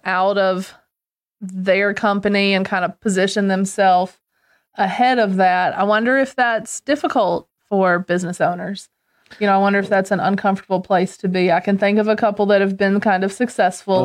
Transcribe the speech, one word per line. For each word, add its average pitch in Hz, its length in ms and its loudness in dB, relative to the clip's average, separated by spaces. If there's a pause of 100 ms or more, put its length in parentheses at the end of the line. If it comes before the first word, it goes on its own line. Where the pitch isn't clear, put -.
out 190 340 0
of 190 360 -2 (680)
their 190 540 -2
company 202 600 0
and 190 120 0
kind 185 180 -2
of 180 160 -8
position 196 480 0
themselves 190 680 2 (600)
ahead 240 420 0
of 196 180 0
that, 180 400 2
I 185 60 -2
wonder 220 360 2
if 262 180 -2
that's 233 440 -2
difficult 254 680 -2 (200)
for 185 300 2
business 180 420 -4
owners. 180 480 -4 (520)
You 208 60 0
know, 196 80 4
I 196 40 4
wonder 202 220 2
if 196 80 -6
that's 190 240 0
an 180 80 0
uncomfortable 196 600 -2
place 185 380 0
to 190 100 -4
be. 185 220 0
I 170 100 4
can 196 180 -2
think 202 200 2
of 214 80 0
a 214 100 2
couple 208 300 0
that 196 140 4
have 196 160 0
been 196 240 0
kind 190 240 0
of 196 80 -4
successful 196 600 -2 (100)